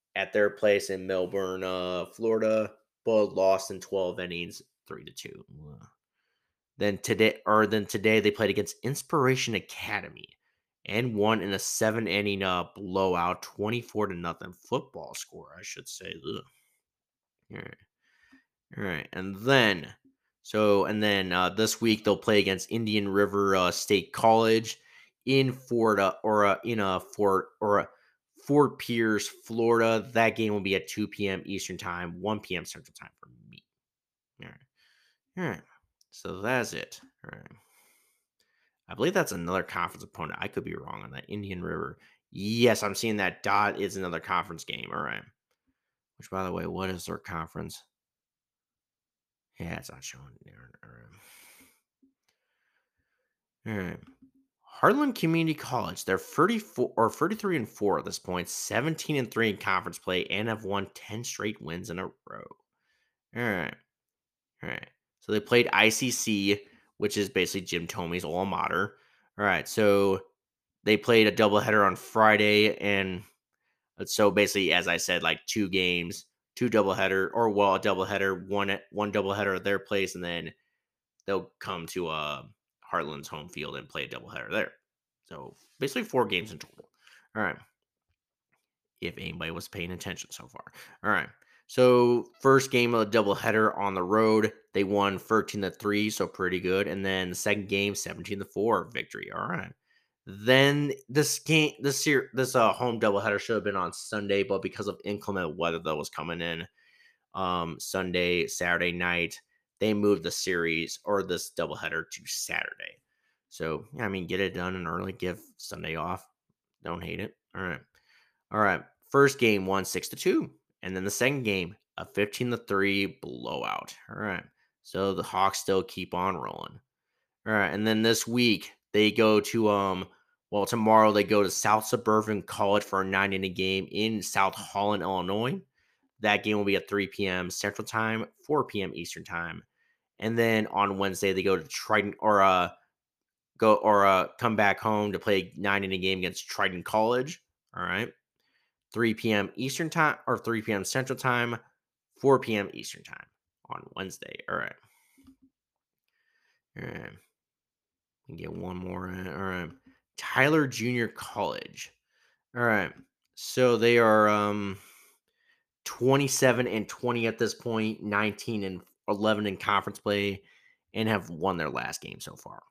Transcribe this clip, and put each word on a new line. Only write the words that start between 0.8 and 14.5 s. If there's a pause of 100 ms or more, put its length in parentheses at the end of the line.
in
Melbourne,
uh,
Florida, (320)
but
lost
in
twelve
innings, (260)
three
to
two. (240)
Ugh. (920)
Then
today,
or
then
today,
they
played
against
Inspiration
Academy (560)
and
won
in
a
seven
inning,
uh,
blowout,
twenty-four
to
nothing